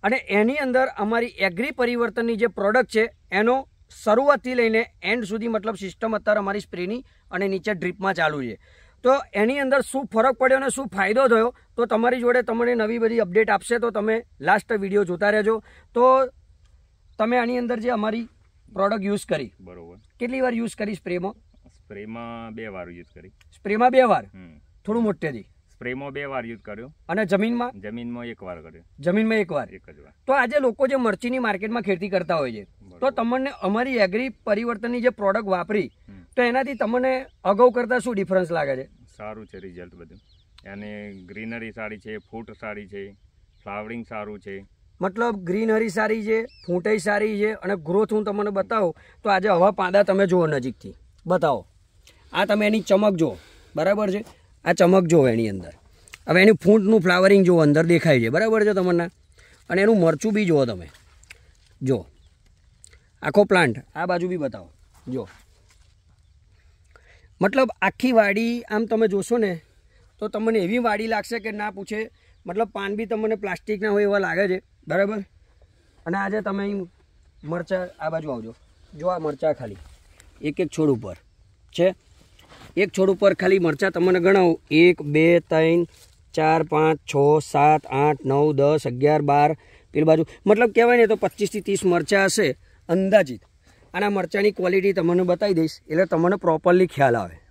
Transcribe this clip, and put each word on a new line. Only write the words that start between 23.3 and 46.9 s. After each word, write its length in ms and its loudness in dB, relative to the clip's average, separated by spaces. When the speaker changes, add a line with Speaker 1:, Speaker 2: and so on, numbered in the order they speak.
Speaker 1:
સ્પ્રેમાં 340 0
બે 120 6
વાર? 220 2
Speaker 2:
હમ. 260 -20
Speaker 1:
થોડું 180 -2
મોટેથી. 440 -4
Speaker 2:
સ્પ્રેમાં 400 -12
બે 120 -10
વાર 200 -8
યુઝ 180 -14
કર્યો. 300 -16
Speaker 1:
અને 180 -2
જમીનમાં? 540 -2
Speaker 2:
જમીનમાં 460 -10
એક 160 -14
વાર 200 -12
કર્યો. 200 -20
Speaker 1:
જમીનમાં 400 0
એક 140 -4
વાર? 160 -6
Speaker 2:
એક 220 -20
જ 100 -20
વાર. 140 -20
Speaker 1:
તો 60 0
આજે 260 2
લોકો 280 0
જે 100 0
મરચીની 420 -2
માર્કેટમાં 440 -4
ખેતી 260 -4
કરતા 280 -2
હોય 160 -4
છે, 120 -12
Speaker 2:
બરોબર. 180 -20
Speaker 1:
તો 100 0
તમને 400 -2
અમારી 440 -2
એગ્રી 220 -4
પરિવર્તનની 720 -4
જે 100 2
પ્રોડક્ટ 340 -2
વાપરી, 460 -2
Speaker 2:
હમ. 140 -20
Speaker 1:
તો 60 2
એનાથી 320 -2
તમને 520 -2
અગાઉ 280 4
કરતાં 280 -2
શું 140 -6
ડિફરન્સ 360 0
લાગે 260 -2
છે? 120 -12
Speaker 2:
સારું 300 -14
છે 120 -20
રિઝલ્ટ 360 -18
બધું. 240 -20
અને 400 -14
ગ્રીનરી 460 -12
સારી 260 -12
છે, 200 -14
ફૂટ 420 -18
સારી 280 -14
છે, 140 -14
ફ્લાવરિંગ 440 -12
સારું 340 -14
છે. 240 -16
Speaker 1:
મતલબ 440 -4
ગ્રીનરી 460 -2
સારી 340 -4
છે, 220 -2
ફૂંટાઈ 320 -2